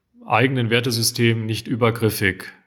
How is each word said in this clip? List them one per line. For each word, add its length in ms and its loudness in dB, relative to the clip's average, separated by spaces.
eigenen 420 2
Wertesystem 760 0
nicht 200 -4
übergriffig 840 0